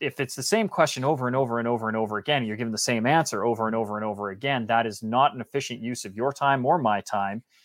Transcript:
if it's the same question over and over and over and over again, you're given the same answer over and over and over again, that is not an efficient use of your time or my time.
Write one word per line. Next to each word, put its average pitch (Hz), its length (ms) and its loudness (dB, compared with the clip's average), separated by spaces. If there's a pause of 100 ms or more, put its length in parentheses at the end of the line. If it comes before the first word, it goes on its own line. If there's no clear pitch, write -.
if 165 180 -4
it's 135 160 -4
the 151 80 -8
same 214 240 2
question 147 380 0
over 135 220 0
and 123 100 0
over 120 220 0
and 117 100 0
over 113 200 0
and 110 80 -2
over 107 200 0
again, 127 300 0
you're 107 100 -4
given 117 160 -2
the 104 60 -4
same 113 260 0
answer 131 400 2
over 113 220 2
and 110 100 0
over 104 200 -2
and 107 100 -4
over 101 240 -4
again, 120 380 -2
that 117 180 4
is 107 160 -6
not 123 320 4
an 120 80 -8
efficient 123 380 -4
use 120 260 -6
of 98 100 -10
your 131 160 0
time 139 320 2
or 156 140 4
my 107 240 2
time. 101 400 -4 (220)